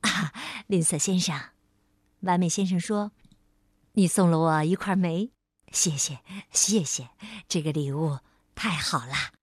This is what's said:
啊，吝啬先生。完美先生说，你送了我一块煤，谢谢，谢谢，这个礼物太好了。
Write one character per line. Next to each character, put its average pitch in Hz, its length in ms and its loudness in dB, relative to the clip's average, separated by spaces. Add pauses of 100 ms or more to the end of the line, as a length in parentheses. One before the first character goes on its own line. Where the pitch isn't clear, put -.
啊， 180 320 -2 (340)
吝 185 160 2
啬 160 160 0
先 185 200 0
生。 165 320 -2 (720)
完 180 200 0
美 180 80 2
先 196 180 0
生 180 120 0
说， 208 340 -2 (800)
你 196 140 4
送 175 240 4
了 165 80 4
我 160 260 4
一 170 100 2
块 196 220 -2
煤， 180 340 0 (420)
谢 - 240 0
谢， 139 240 -4 (300)
谢 208 320 2
谢， 131 280 -6 (380)
这 175 120 0
个 151 120 -2
礼 147 200 -2
物 147 260 -2 (360)
太 220 160 -4
好 139 360 -2
了。 135 260 -4 (100)